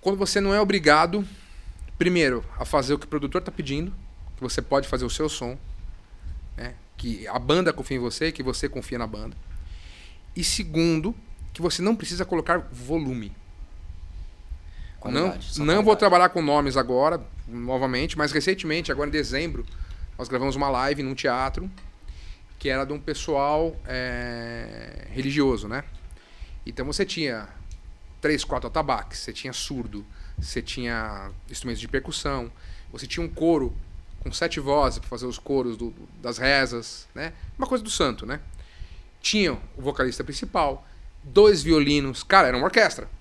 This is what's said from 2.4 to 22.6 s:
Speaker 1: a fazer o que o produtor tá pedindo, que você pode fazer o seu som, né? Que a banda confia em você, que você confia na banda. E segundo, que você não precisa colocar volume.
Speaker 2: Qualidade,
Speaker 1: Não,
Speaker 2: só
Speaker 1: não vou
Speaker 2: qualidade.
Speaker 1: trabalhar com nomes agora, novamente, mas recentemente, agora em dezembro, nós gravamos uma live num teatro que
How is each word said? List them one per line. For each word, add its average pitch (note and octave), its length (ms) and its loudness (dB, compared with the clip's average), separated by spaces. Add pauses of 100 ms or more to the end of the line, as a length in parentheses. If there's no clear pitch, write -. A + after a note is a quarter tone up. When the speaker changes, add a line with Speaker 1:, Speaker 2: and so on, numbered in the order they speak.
Speaker 1:
a B2 80 -4
fazer C#3 300 2
o - 20 -2
que - 80 -6
o - 20 -16
produtor C#3+ 320 -2
tá F3+ 120 -8
pedindo, D3+ 420 -4 (420)
que - 60 -8
você B2+ 180 -2
pode C#3 280 2
fazer B2+ 180 0
o A#2 60 -2
seu D#3 180 0
som, B2+ 260 -6 (1000)
né? B2 160 -8 (240)
Que A2+ 300 -4
a B2 100 -4
banda D3+ 340 4
confia C3+ 260 -4
em - 20 -2
você, A#2+ 320 -2
que D3+ 100 -10
você B2+ 260 -2
confia B2 300 -6
na A#2 80 0
banda. A2 320 -8 (960)
E F3 80 -2
segundo, E3 720 2 (400)
que - 80 -10
você E3+ 220 0
não A3 120 4
precisa F3+ 300 -4
colocar E3+ 320 2 (140)
volume. B2+ 600 -4 (1700)
Speaker 2:
Qualidade, E3 360 0
Speaker 1:
Não, - 60 -8
Speaker 2:
só - 180 -6
Speaker 1:
não D3 60 2
vou D#3+ 180 6
Speaker 2:
qualidade. G#3+ 160 8
Speaker 1:
trabalhar F3+ 300 8
com F3 120 0
nomes C#3+ 360 4
agora, C3+ 460 4 (240)
novamente, B2+ 680 -2
mas D3 140 2
recentemente, D#3+ 600 0
agora C#3+ 160 0
em C#3+ 40 -4
dezembro, C#3+ 520 -2 (540)
nós B2+ 100 -6
gravamos C3 280 0
uma C#3 140 2
live C3+ 340 0
num C3 100 -4
teatro C3 560 0 (880)
que C#3 120 -2